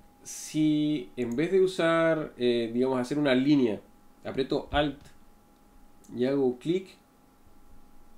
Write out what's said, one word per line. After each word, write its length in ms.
si 920
en 200
vez 140
de 100
usar, 760
eh, 360
digamos, 280
hacer 180
una 160
línea, 460
aprieto 460
Alt 300
y 120
hago 320
clic, 380